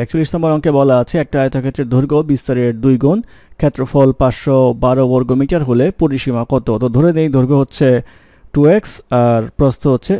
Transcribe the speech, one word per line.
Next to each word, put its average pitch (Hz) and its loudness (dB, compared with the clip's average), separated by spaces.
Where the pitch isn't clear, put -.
একচল্লিশ 160 -4
নম্বর 160 -2
অঙ্কে 151 -2
বলা 139 4
আছে, - -6
একটা - -6
আয়তক্ষেত্রের 135 -4
দৈর্ঘ্য 139 0
বিস্তারের 123 -2
দুই 135 4
গুণ, 165 2
ক্ষেত্রফল 139 0
পাঁচশো 135 0
বারো 127 2
বর্গ 127 0
মিটার 147 -2
হলে 123 2
পরিসীমা 127 -2
কত? 127 -2
তো 127 -2
ধরে 165 4
নেই 160 0
দৈর্ঘ্য 131 2
হচ্ছে 135 0
টু 147 2
এক্স - -4
আর 117 2
প্রস্থ 135 0
হচ্ছে - -4